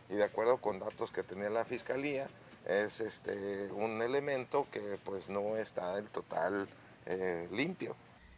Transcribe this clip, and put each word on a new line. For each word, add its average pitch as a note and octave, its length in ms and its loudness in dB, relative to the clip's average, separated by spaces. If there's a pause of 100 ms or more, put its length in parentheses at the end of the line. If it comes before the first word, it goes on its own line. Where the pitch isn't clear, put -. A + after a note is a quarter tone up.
Y F#2 60 -4
de G#2 100 6
acuerdo A2+ 340 4
con G2 220 -2
datos G#2+ 320 -4
que F#2+ 100 -2
tenía G2+ 280 -2
la A2+ 140 2
Fiscalía, C3+ 600 -2 (400)
es, G2+ 320 2
este, G2 720 -2
un A2 320 0
elemento C3+ 680 2
que, G2+ 320 -2
pues, F#2 240 -6
no G2+ 280 0
está F#2 380 -2
del G#2 140 -2
total, F2+ 580 0 (400)
eh, F2+ 460 0
limpio. C#3 420 0 (440)